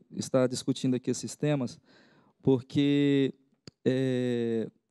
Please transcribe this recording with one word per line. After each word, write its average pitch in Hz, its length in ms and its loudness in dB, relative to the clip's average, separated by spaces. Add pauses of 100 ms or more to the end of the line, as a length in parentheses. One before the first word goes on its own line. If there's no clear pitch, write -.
(120)
estar 127 360 0
discutindo 127 480 -2
aqui 123 140 -6
esses 120 260 -6
temas, 143 440 -4 (640)
porque, 143 880 2 (500)
é, 123 880 0 (220)